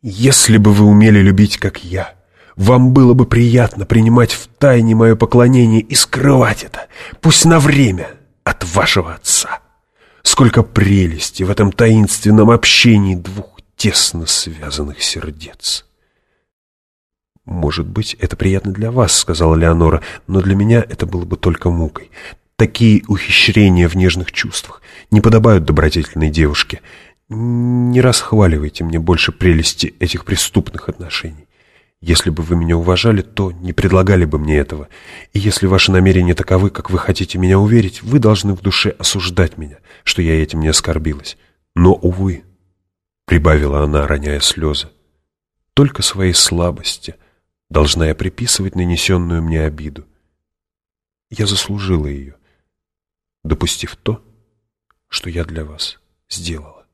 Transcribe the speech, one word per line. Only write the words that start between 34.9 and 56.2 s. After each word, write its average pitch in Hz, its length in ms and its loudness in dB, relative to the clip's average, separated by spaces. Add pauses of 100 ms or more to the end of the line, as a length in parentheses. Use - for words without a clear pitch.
И 104 60 -4
если 98 280 -2
ваши 92 240 0
намерения 92 440 2
таковы, 95 360 0
как - 200 -12
вы 92 80 -2
хотите 90 400 -6
меня 92 200 2
уверить, 104 440 0
вы 123 160 0
должны 104 360 0
в 90 60 -12
душе 98 380 -2
осуждать 90 580 -4
меня, 76 220 -16 (260)
что - 180 -4
я 78 200 2
этим 80 180 -4
не 78 80 0
оскорбилась. 78 680 -4 (380)
Но, 90 200 4
увы, — 95 500 -4 (840)
прибавила 73 580 0
она, 73 220 -2
роняя 73 340 -4
слёзы, — 76 480 -4 (840)
только 143 280 0
своей 92 320 -2
слабости - 800 -4 (540)
должна 78 380 0
я 78 80 -2
приписывать 95 600 -6
нанесённую 87 680 -2
мне 80 180 -2
обиду. 76 460 -8 (1200)
Я 107 180 -6
заслужила 95 600 -4
её, 69 260 -12 (1120)
допустив - 520 -6
то, - 260 -8 (840)
что - 200 -12
я 85 160 -8
для 80 220 -12
вас - 320 -14 (320)